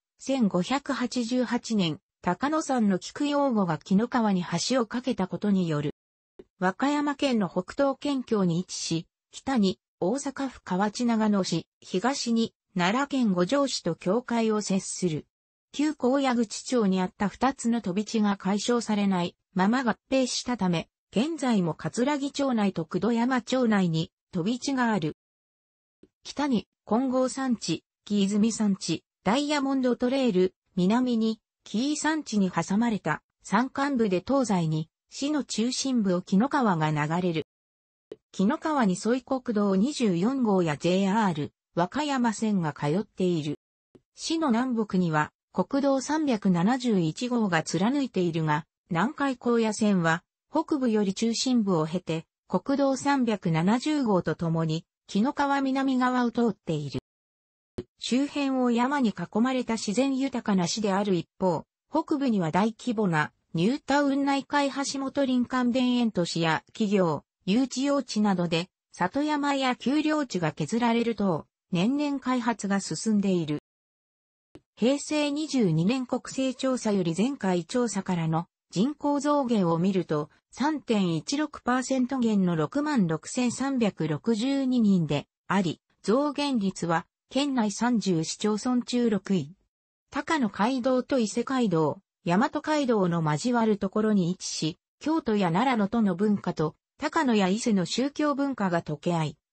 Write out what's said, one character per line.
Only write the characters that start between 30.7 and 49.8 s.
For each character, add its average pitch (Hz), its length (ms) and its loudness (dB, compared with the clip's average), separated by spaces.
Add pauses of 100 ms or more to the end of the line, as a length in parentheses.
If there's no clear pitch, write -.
南 233 420 2
に 220 220 -2 (240)
紀 262 300 -2
伊 294 40 -4
山 302 260 -2
地 214 160 -2
に 185 120 2
挟 180 260 -2
ま 233 120 2
れ 208 100 -2
た 151 220 -4 (220)
山 240 260 0
間 277 280 -2
部 220 120 2
で 180 160 0
東 262 220 2
西 175 200 2
に 156 220 -2 (200)
市 277 220 -4
の 240 120 0
中 233 280 -2
心 254 320 0
部 185 120 2
を 180 60 -2
紀 - 160 0
の 254 120 4
川 226 280 2
が 156 140 0
流 156 300 -2
れ 175 120 0
る。 156 140 -4 (840)
紀 190 140 0
の 285 140 0
川 294 260 0
に 185 180 2
沿 240 140 0
い 254 60 -8
国 254 320 -4
道 202 200 2
二 220 160 2
十 214 240 0
四 247 280 0
号 196 180 2
や 156 160 0
ジ 170 120 -2
ェ 180 120 2
イ 196 60 0
ア 208 180 0
ー 180 80 0
ル、 147 180 -6 (240)
和 170 100 2
歌 262 180 -4
山 247 300 0
線 208 280 0
が 156 120 -2
通 - 140 -6
っ 180 160 0
て - 200 -8
い 170 200 0
る。 147 120 -6 (600)
市 330 240 -4
の 311 100 0
南 233 360 0
北 196 120 -2
に 175 140 2
は 151 200 0 (220)
国 262 280 -2
道 269 200 2
三 302 240 -2
百 220 240 0
七 185 280 2
十 240 220 0
一 165 300 -2
号 240 180 0
が 165 160 0
貫 233 380 0
い 254 80 -4
て 196 120 -2
い 175 100 0
る 160 120 -2
が、 156 220 0 (240)
南 190 240 0
海 277 240 -4
高 240 220 0
野 220 120 2
線 208 300 2